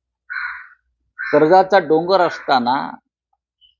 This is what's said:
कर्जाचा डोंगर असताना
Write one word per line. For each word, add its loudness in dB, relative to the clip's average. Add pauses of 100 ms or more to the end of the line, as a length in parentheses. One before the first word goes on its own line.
(1300)
कर्जाचा 4
डोंगर 0
असताना -2 (840)